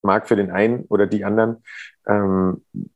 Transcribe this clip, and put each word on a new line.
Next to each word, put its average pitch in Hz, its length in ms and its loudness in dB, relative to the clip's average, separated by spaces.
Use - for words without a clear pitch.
mag 101 280 0
für 113 80 4
den 98 160 -2
einen 110 320 0
oder 101 240 0
die 101 160 -4
anderen, 113 400 0
ähm, 95 560 0